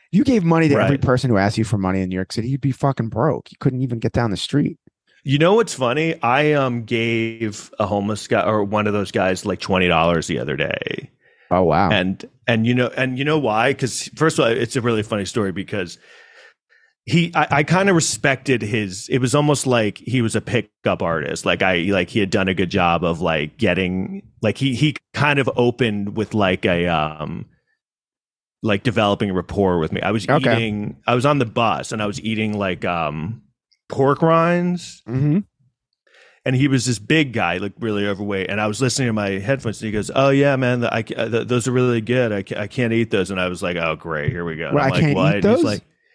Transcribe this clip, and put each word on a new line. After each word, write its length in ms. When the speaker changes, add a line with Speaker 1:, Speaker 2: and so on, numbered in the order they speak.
Speaker 1:
you 140
gave 180
money 280
to 40
every 220
Speaker 2:
Right. 60
Speaker 1:
person 280
who 60
asked 220
you 60
for 120
money 240
in 80
New 80
York 160
City, 160
you'd 140
be 100
fucking 380
broke. 420
You 80
couldn't 220
even 160
get 140
down 180
the 80
street. 400
Speaker 2:
You 140
know 160
what's 200
funny? 480
I, 320
um, 300
gave 920
a 80
homeless 400
guy 160
or 220
one 220
of 80
those 180
guys, 320
like, 160
twenty 260
dollars 420
the 100
other 180
day. 540
Speaker 1:
Oh, 140
wow. 260
Speaker 2:
And, 340
and 180
you 80
know, 120
and 220
you 80
know 120
why? 360
'Cause 420
first 220
of 80
all, 40
it's 240
a 60
really 220
funny 240
story 260
because 460
he, 300
I, 240
I 40
kinda 300
respected 720
his, 480
it 80
was 160
almost 320
like 320
he 240
was 120
a 60
pickup 640
artist. 420
Like, 160
I, 200
like, 180
he 120
had 100
done 180
a 60
good 160
job 340
of, 160
like, 380
getting, 640
like, 160
he, 180
he 220
kind 260
of 180
opened 600
with, 160
like, 320
a, 240
um, 560
like, 220
developing 500
rapport 440
with 140
me. 80
I 120
was 160
Speaker 1:
Okay. 260
Speaker 2:
eating, 420
I 80
was 120
on 120
the 80
bus 460
and 100
I 40
was 140
eating, 360
like, 280
um, 580
pork 340
rinds. 840
Speaker 1:
Mm-hmm. 320
Speaker 2:
And 120
he 120
was 180
this 120
big 340
guy, 260
like, 220
really 260
overweight. 440
And 100
I 60
was 140
listening 280
to 40
my 180
headphones, 500
and 60
he 60
goes, 200
"Oh, 180
yeah, 260
man, 240
the, 120
I, 120
uh, 120
the, 160
those 240
are 40
really 280
good. 320
I 100
ca-, 160
I 80
can't 260
eat 200
those." 180
And 100
I 80
was 140
like, 140
"Oh, 180
great, 380
here 120
we 120
go." 100
And 80
Speaker 1:
Well, 100
Speaker 2:
I'm 40
Speaker 1:
I 20
Speaker 2:
like, 120
Speaker 1:
can't 140
Speaker 2:
"What?" 200
Speaker 1:
eat 20
Speaker 2:
And 80
he's 160
Speaker 1:
those? 20
Speaker 2:
like, 180